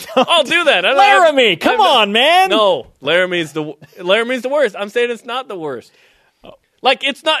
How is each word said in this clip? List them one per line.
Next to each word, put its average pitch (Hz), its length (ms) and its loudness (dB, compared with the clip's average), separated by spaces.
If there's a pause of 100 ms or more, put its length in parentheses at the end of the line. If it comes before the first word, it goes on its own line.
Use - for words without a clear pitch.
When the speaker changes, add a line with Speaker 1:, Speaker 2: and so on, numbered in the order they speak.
(160)
Speaker 1:
Don't 254 140 2
Speaker 2:
I'll 320 140 2
do 320 200 0
that. 202 220 2
I, 240 80 0
Speaker 1:
Laramie, 320 600 4
Speaker 2:
I've - 60 -6
Speaker 1:
come 381 180 0
Speaker 2:
never 392 120 4
Speaker 1:
on, 214 240 2
man. 339 380 2
Speaker 2:
No, 196 360 0 (140)
Laramie's 170 500 -2
the 156 120 -6
w-, 151 140 -14 (220)
Laramie's 226 440 -2
the 254 60 -4
worst. 269 300 -2
I'm 202 100 -8
saying 240 220 -4
it's 233 140 -12
not 247 240 -10
the 202 80 -12
worst. 139 340 -12 (880)
Like, 262 240 -2
it's 269 180 -6
not. 311 160 -2